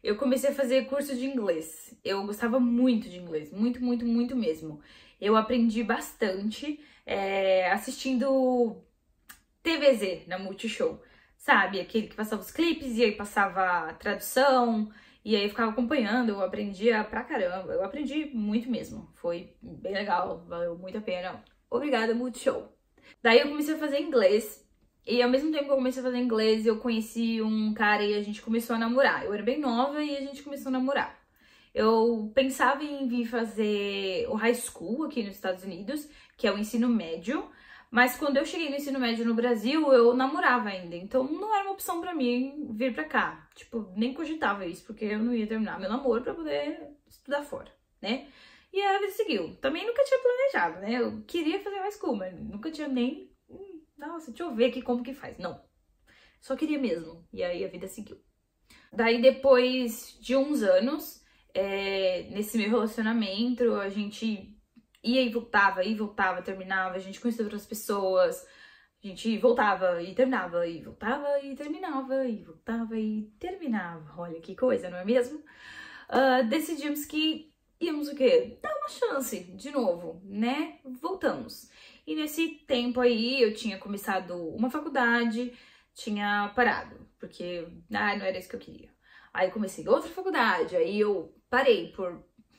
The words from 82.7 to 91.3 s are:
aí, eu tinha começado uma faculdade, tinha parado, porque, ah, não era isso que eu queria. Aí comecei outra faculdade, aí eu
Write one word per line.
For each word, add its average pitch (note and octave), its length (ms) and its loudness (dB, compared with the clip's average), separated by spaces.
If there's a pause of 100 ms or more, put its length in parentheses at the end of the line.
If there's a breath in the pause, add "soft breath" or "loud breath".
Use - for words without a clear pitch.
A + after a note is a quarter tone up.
aí, B3 420 4
eu G#3+ 120 4
tinha G3 240 -6
começado F#3+ 580 -4 (140)
uma A3+ 200 -2
faculdade, A#3+ 840 0 (400 loud breath)
tinha G#3 600 -2
parado, - 540 0 (100)
porque, F3 480 -10 (280)
ah, G3+ 240 0
não G3 80 -6
era F#3+ 120 -2
isso - 120 -14
que - 60 -14
eu D#3+ 40 -8
queria. - 300 -20 (420 loud breath)
Aí F#3 200 0
comecei F#3+ 360 -6
outra C#4 220 4
faculdade, A3+ 680 0
aí F#3 240 2
eu G3+ 340 0 (160)